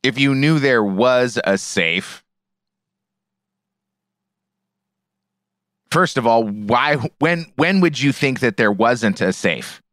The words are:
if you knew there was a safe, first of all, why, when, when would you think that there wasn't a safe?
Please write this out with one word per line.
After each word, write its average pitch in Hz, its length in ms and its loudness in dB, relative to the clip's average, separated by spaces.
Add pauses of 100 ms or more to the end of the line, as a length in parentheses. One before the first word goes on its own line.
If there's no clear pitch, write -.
if 131 160 -2
you 139 160 2
knew 151 240 2
there 127 240 2
was 123 580 0
a 98 160 0
safe, - 640 -4 (3750)
first 180 260 0
of 117 120 0
all, 113 160 2
why, 117 760 -2
when, 165 280 -2 (100)
when 185 240 2
would 151 200 2
you 139 120 2
think 131 260 -2
that 117 180 0
there 110 140 2
wasn't 110 500 0
a 92 120 0
safe? - 500 -4 (100)